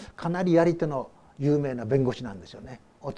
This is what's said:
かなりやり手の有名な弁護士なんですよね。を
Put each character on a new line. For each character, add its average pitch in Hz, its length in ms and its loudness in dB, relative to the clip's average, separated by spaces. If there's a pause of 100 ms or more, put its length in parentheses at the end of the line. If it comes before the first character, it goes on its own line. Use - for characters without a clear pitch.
(160)
か - 140 -6
な 180 140 -2
り 180 100 4
や 165 100 8
り 170 120 4
手 170 100 -2
の 139 240 -4 (300)
有 147 180 4
名 143 160 -2
な 120 120 -6
弁 135 180 4
護 123 100 0
士 123 100 -12
な 117 100 -10
ん 95 60 -14
で 87 80 -20
す - 60 -20
よ 104 80 -18
ね。 127 180 -16 (220)
を 139 160 -8